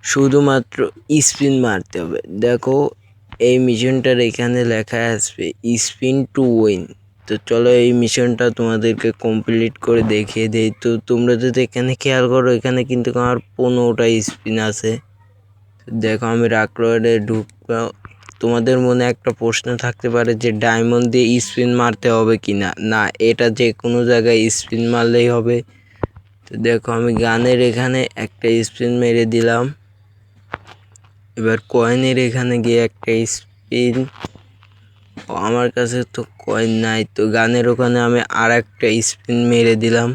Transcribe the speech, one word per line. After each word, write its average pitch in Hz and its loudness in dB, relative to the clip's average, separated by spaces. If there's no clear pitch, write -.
শুধুমাত্র 139 2
স্পিন 139 0
মারতে 98 -4
হবে। 80 -6
দেখো 123 0
এই 127 4
মিশনটার 123 0
এখানে 120 -2
লেখা 110 -4
আসবে - -6
spin 131 -4
to 135 0
win। 101 2
তো 107 -4
চলো 120 2
এই 123 4
মিশনটা 120 0
তোমাদেরকে 113 0
কমপ্লিট 113 0
করে 117 2
দেখিয়ে 107 -2
দেই। 110 2
তো 120 0
তোমরা 120 2
যদি 123 0
এখানে 127 -4
খেয়াল 131 2
করো 127 2
এখানে 127 -2
কিন্তু 123 -2
আমার 123 0
পনেরোটা 120 0
স্পিন - -6
আছে। 110 -4
দেখো 110 -2
আমি 117 2
রাক 110 0
রয়েডে 113 2
ঢুকবো। 113 -6
তোমাদের 117 2
মনে 123 2
একটা - -4
প্রশ্ন 117 -2
থাকতে 120 -6
পারে 120 2
যে 120 0
ডায়মন্ড 117 2
দিয়ে 123 4
স্পিন 123 -2
মারতে 120 0
হবে 113 2
কি 104 -4
না। 92 -4
না, 110 0
এটা 120 2
যে 123 2
কোনো 120 0
জায়গায় 117 4
স্পিন - -6
মারলেই 120 2
হবে। 120 0
তো - -18
দেখো 117 0
আমি 120 0
গানের 120 2
এখানে 127 -2
একটা - -4
স্পিন 120 -4
মেরে 117 2
দিলাম। 117 2
এবার 110 0
কয়েনের 123 2
এখানে 123 -2
গিয়ে 117 4
একটা - -6
স্পিন, - -4
ও, - -8
আমার 120 2
কাছে 123 -2
তো 123 -8
কয়েন 113 -2
নাই। 110 0
তো 104 -2
গানের 117 2
ওখানে 120 0
আমি 120 2
আর 113 2
একটা - -6
স্পিন - -4
মেরে 117 4
দিলাম। 117 0